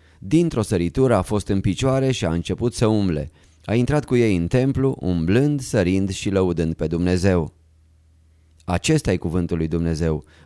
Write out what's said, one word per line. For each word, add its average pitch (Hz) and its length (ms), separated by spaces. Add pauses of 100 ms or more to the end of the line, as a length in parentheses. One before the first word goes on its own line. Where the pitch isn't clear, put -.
(200)
Dintr-o 151 420
săritură 107 540
a 92 60
fost 104 260
în 98 140
picioare 131 500
și 117 140
a 82 60
început 87 420
să - 120
umble. 95 460 (340)
A 101 80
intrat 123 320
cu 127 100
ei 113 200
în 85 120
templu, 131 520
umblând, 101 640
sărind 95 480
și 95 200
lăudând 87 440
pe 80 140
Dumnezeu. 87 680 (1120)
Acesta 110 460
e 90 60
cuvântul 85 400
lui 80 100
Dumnezeu. 80 580 (200)